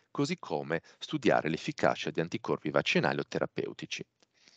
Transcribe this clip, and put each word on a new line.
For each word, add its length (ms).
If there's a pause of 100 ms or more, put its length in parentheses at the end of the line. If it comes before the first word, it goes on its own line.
così 300
come 420 (160)
studiare 520
l'efficacia 600
di 100
anticorpi 520
vaccinali 480
o 80
terapeutici. 760 (540)